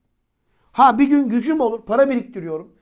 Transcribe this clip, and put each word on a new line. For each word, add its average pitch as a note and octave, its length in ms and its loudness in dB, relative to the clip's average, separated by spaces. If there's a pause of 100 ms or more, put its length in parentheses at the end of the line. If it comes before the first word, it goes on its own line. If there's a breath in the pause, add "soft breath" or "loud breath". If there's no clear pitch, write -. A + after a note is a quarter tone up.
(720)
Ha, B3 280 4
bir C#4 80 4
gün C#4 220 2
gücüm C4 320 -2
olur, A3+ 240 -4
para C4+ 240 0
biriktiriyorum. F3 720 -8